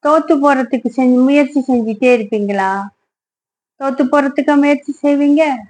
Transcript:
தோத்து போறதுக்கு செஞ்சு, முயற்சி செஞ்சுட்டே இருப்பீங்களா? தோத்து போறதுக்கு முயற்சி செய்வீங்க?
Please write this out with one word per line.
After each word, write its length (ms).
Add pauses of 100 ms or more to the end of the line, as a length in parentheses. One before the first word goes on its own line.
தோத்து 300
போறதுக்கு 600
செஞ்சு, 260
முயற்சி 460
செஞ்சுட்டே 420
இருப்பீங்களா? 720 (960)
தோத்து 240
போறதுக்கு 520
முயற்சி 460
செய்வீங்க? 400 (280)